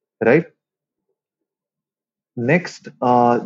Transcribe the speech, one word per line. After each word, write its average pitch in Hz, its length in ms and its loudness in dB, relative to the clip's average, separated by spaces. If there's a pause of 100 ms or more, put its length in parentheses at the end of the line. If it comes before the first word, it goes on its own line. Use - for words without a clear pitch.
(220)
राइट? 131 300 0 (1900)
नेक्स्ट, 147 500 -4
अ, 123 580 0